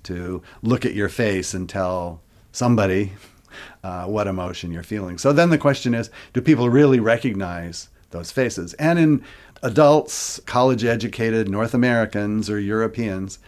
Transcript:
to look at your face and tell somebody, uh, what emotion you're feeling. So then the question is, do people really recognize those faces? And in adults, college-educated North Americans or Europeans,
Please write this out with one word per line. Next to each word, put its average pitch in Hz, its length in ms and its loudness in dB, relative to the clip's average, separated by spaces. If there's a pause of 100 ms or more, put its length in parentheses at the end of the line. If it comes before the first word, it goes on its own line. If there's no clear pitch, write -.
to 90 380 -8 (200)
look 120 240 0
at - 80 -4
your 101 160 -2
face 101 440 -2
and 92 140 -6
tell 90 540 -6 (320)
somebody, 101 580 0 (720)
uh, 90 200 -10
what 104 220 -2
emotion 90 460 -6
you're 85 100 -10
feeling. 92 340 -10
So 139 140 4
then 170 180 4
the 160 80 4
question 135 360 0
is, 117 160 -4 (240)
do 123 80 0
people 123 280 4
really 135 300 6
recognize 95 880 -2 (240)
those 85 180 -10
faces? 107 440 -4
And 165 260 0
in 151 240 4 (400)
adults, 143 840 2
college-educated 113 1000 0
North 107 260 -2
Americans 107 760 0
or 104 100 -2
Europeans, 104 880 -4